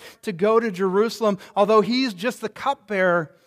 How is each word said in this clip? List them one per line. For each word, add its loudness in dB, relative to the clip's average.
to -6
go 2
to -4
Jerusalem, 0
although 4
he's -2
just -8
the -8
cupbearer, -2